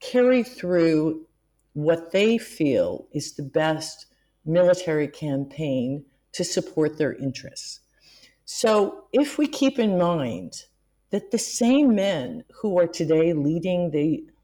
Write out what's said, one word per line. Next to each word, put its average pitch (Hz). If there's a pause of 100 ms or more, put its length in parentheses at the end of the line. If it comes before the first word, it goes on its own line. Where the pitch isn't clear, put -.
carry 247
through 165 (480)
what 165
they 220
feel 104
is -
the -
best 156 (380)
military 165
campaign 139 (280)
to 175
support 156
their 139
interests. - (640)
So 214
if 285
we 302
keep 269
in 208
mind 135 (460)
that 208
the 233
same 254
men 175 (160)
who 196
are 175
today 165
leading 170
the 151 (200)